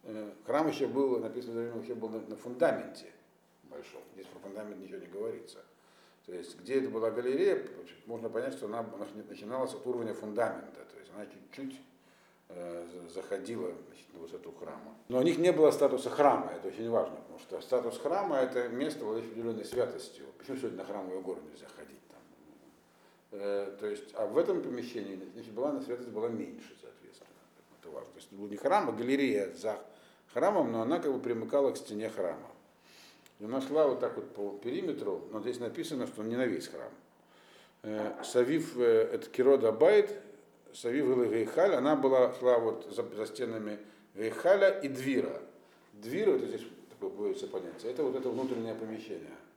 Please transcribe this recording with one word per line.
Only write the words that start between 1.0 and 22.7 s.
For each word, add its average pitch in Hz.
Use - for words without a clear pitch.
написано, 117
еще 120
был 110
на, 110
на 107
фундаменте -
большом. 73
Здесь 95
про 90
фундамент 98
ничего 95
не 85
говорится. 101
То 90
есть, 85
где 131
это 127
была 110
галерея, 131
можно 113
понять, 127
что -
она 113
нах-, 104
начиналась 113
от 104
уровня 117
фундамента. 104
То -
есть -
она 104
чуть-чуть, -
э, 87
за-, 87
заходила, 95
значит, -
на 87
высоту 82
храма. -
Но 127
у -
них 156
не 170
было 151
статуса 127
храма, 120
это -
очень 110
важно, -
потому -
что -
статус 117
храма — 170
это 123
место, 127
владеющее 113
определенной 113
святостью. 95
Почему 131
сегодня 110
на 95
храмовую 95
гору 92
нельзя -
ходить -
там? -